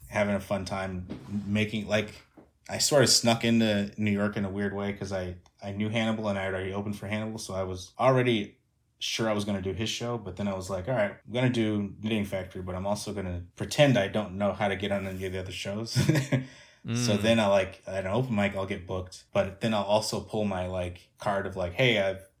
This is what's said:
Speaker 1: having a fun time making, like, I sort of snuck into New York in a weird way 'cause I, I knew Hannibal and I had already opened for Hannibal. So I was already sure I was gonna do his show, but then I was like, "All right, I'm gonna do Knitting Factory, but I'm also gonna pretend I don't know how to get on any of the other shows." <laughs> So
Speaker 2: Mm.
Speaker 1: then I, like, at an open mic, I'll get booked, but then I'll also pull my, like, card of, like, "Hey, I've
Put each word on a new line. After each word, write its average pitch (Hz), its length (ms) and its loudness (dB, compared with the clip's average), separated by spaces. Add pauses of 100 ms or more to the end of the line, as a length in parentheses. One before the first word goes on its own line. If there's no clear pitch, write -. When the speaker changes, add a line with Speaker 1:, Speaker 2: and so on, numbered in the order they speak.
Speaker 1:
having 101 260 2
a 95 60 0
fun 98 240 -4
time 95 420 -6 (380)
making, 107 420 0
like, 104 260 0 (560)
I 95 100 -4
sort 147 240 6
of 110 60 6
snuck 117 360 4
into 110 520 4
New 107 140 2
York 104 240 2
in 107 80 -2
a 95 60 -2
weird 98 260 -2
way 101 160 -2
'cause 98 220 -6
I, 90 220 -4 (280)
I 101 80 -8
knew 101 160 -2
Hannibal 110 400 0
and 98 100 0
I 95 60 -2
had 95 100 -2
already 95 200 -4
opened 101 240 -4
for 101 100 -8
Hannibal. 110 320 -4
So - 140 -8
I 95 100 -2
was 92 340 -8
already 123 600 4 (420)
sure - 300 -2
I 107 40 2
was 101 120 0
gonna 101 160 -2
do 95 120 -2
his 107 160 -4
show, 120 280 -4
but 95 180 -10
then 101 140 -4
I 98 60 -2
was 92 140 -8
like, 92 200 -4
"All 131 60 0
right, 101 160 2 (140)
I'm 101 80 -14
gonna 127 160 4
do 107 520 0
Knitting 107 240 0
Factory, 92 380 -8
but 90 120 -6
I'm 95 120 -6
also 104 260 -4
gonna 90 300 -6 (120)
pretend 123 420 6
I 98 120 4
don't 101 280 -2
know 101 160 2
how 104 140 0
to 98 80 0
get 98 160 -2
on 98 160 -2
any 95 180 -8
of 92 80 -4
the 95 60 -4
other 92 140 -8
shows." 107 420 -6
<laughs> 123 80 4 (920)
So 117 240 2
Speaker 2:
Mm. 101 40 0
Speaker 1:
then 113 180 6
I, 107 80 4
like, 98 380 2
at 95 200 -4
an 92 60 -2
open 117 240 0
mic, 101 200 2
I'll 95 100 -2
get 95 220 -8
booked, 92 460 -8
but 98 280 0
then 113 120 2
I'll 101 100 0
also 104 380 2
pull 107 240 -2
my, 90 220 -2
like, 90 420 -6 (100)
card 98 260 0
of, 95 120 -6
like, 87 160 -2
"Hey, 120 280 4
I've 95 200 0 (200)